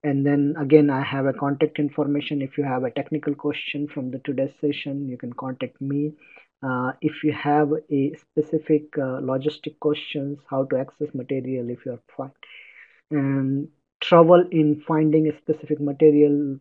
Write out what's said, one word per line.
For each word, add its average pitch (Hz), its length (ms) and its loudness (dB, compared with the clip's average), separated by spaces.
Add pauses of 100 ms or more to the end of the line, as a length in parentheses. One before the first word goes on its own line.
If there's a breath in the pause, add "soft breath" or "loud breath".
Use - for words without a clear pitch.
And 139 200 0
then 143 320 2
again, 147 320 6
I 135 140 0
have 139 240 -2
a 135 60 0
contact 139 480 -2
information. 143 640 -2
If 135 140 -10
you 147 60 -2
have 131 220 -2
a 123 80 -4
technical 147 420 -4
question 147 540 -6
from 127 240 -8
the 131 80 -10
today's 135 400 -4
session, 143 480 -4
you 123 100 -10
can 120 140 -12
contact 131 480 -10
me. 143 320 -4 (540 soft breath)
Uh, 127 240 -4 (120)
if 156 200 -4
you 151 100 0
have 147 380 0 (220)
a 143 260 0
specific, 151 680 -2 (120)
uh, 131 240 -4 (100)
logistic 143 480 -6
questions, 147 600 -4 (120)
how 135 140 -2
to 135 140 -2
access 135 360 -6
material, 127 540 -6
if 123 160 -12
you 127 80 -8
are 117 80 -12 (160)
fi-, 135 140 -10 (800 loud breath)
and 139 580 -2 (320)
trouble 175 500 8
in 151 380 2
finding 156 400 2
a 147 80 -4
specific - 440 -4
material 147 800 4